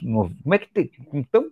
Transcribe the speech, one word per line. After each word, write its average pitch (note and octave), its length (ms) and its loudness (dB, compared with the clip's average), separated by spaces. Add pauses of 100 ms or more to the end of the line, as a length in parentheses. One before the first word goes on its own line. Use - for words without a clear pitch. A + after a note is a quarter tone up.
No... A2 280 0 (120)
como E3 120 2
é G3+ 40 4
que - 100 -16
tem, - 220 -2 (400)
tão C#4+ 220 2